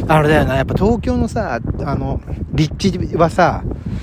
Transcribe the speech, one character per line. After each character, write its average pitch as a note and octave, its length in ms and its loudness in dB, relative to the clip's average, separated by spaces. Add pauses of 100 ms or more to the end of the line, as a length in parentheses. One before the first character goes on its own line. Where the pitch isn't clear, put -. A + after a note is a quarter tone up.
あ。 D#3+ 60 4
あ D#3 80 6
れ D3 60 4
だ D#3 80 6
よ D3 80 4
な。 C3+ 120 0
や C3+ 60 0
っ B2+ 40 -2
ぱ A#2 80 -2
東 G#3 260 2
京 B3 160 -2
の A#3+ 120 0
さ、 F3 320 -4 (240)
あ C#3+ 100 -2
の、 C3+ 260 -4 (320)
立 D#3 380 0
地 - 260 -2
は E3 140 4
さ、 D3 320 2 (400)